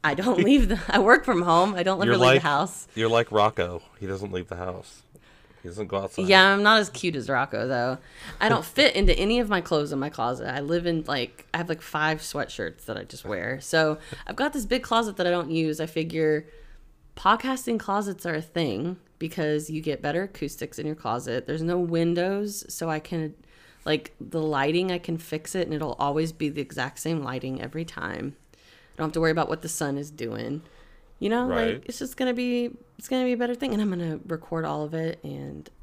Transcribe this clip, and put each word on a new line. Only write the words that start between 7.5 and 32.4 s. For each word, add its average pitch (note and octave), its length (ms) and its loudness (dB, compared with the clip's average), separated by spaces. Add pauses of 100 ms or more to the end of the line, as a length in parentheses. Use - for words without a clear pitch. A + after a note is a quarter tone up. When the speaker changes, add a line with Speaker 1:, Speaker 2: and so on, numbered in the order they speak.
Speaker 1:
though. B2+ 320 -2 (420)
I - 80 2
don't A3+ 160 2
fit - 300 4
into F#3 240 6
any A3+ 220 2
of A3+ 80 -2
my G3 120 2
clothes D3+ 320 0
in C#3 60 -4
my C#3 100 -4
closet. B2 400 -4
I C3 120 -4
live E3+ 260 -2
in, E3 220 0
like, B2+ 440 -4
I - 60 -2
have, E3+ 100 -4
like, D#3+ 140 -4
five D#3 380 -2
sweatshirts - 640 -8
that G#2+ 120 -8
I G2 60 -8
just - 220 -16
wear. G#2 360 -4
So D#3 380 2 (300)
I've - 80 -8
got D4 160 0
this C#4 140 -4
big B3 180 0
closet A3+ 320 0
that F3+ 100 0
I F3 40 4
don't F3 200 0
use. D#3+ 300 0
I D#3 60 -2
figure D#3+ 600 0 (680)
podcasting A#3 640 0
closets G3 460 -4
are F3 120 -2
a D#3 60 -4
thing E3 540 -2 (220)
because D#3 500 -2
you D#3 120 -6
get D#3 200 -4
better D3+ 220 -2
acoustics D#3 560 -8
in D3+ 80 -6
your D3+ 80 -4
closet. B2 520 -4
There's D#3+ 160 -4
no F3 160 0
windows, F3 920 0
so E3 160 -4
I D#3 120 -2
can, D#3 340 -6 (500)
like, - 360 -2
the - 200 -4
lighting, D#3 520 2
I F3+ 60 -2
can F3 200 -4
fix D#3 380 -8
it, F3+ 100 0
and - 80 -4
it'll D3 240 -4
always D#3 340 0
be D#3 160 -4
the D3 120 -4
exact C3+ 400 -6
same D#3+ 240 -2
lighting C3 360 -6
every E3 240 -8
time. - 520 -8 (180)
I - 40 -20 (400)
don't D#3 100 -2
have D3+ 60 -6
to E3 60 0
worry D#3+ 120 4
about D#3+ 160 2
what D#3+ 140 -4
the D#3+ 60 -8
sun C#3 300 -2
is C#3+ 120 -8
doing. A#2 520 -6 (560)
You G3+ 120 -2
know, A#3+ 180 2
Speaker 2:
Right. A3+ 260 0
Speaker 1:
like, - 120 -10
it's - 120 -10
just - 180 -8
gonna B3+ 180 0
be, A#3+ 420 0 (200)